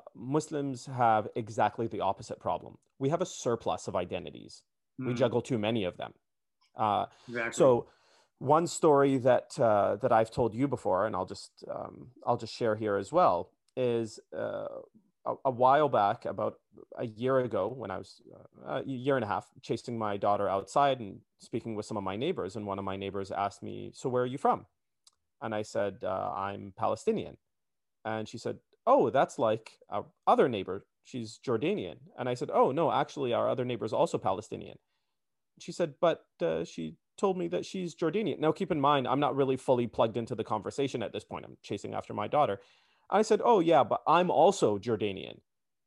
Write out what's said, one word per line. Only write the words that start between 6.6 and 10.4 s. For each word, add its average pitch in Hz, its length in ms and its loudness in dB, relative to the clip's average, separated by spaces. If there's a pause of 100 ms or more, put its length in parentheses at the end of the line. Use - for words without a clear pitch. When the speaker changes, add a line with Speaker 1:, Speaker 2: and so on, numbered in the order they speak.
Speaker 1:
Uh, 98 300 0 (220)
Speaker 2:
Exactly. 117 240 -6
Speaker 1:
so 127 360 6 (500)
one 151 280 4
story 139 520 4
that, 123 400 2
uh, 101 380 4
that 123 160 0
I've 113 180 4
told 113 240 0